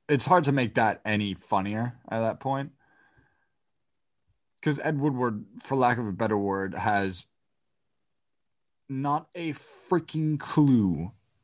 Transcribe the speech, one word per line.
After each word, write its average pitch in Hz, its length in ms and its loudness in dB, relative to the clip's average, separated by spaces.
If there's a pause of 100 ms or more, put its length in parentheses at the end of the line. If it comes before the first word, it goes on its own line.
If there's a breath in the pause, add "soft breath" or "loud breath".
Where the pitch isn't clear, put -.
it's 143 180 2
hard 175 200 4
to 139 80 2
make 127 220 0
that 113 300 2
any 104 280 0
funnier 107 680 -4 (100)
at 113 120 -2
that 113 180 -2
point. 135 320 -6 (1900)
'Cause 151 200 0
Ed 151 180 -2
Woodward, 127 460 -2 (160)
for - 140 -4
lack 123 220 4
of 120 100 -4
a 101 60 -4
better 107 240 0
word, 98 360 -2
has 98 540 -2 (1600)
not 143 460 -4
a 170 160 -6
freaking 156 880 -2
clue 107 720 2 (320)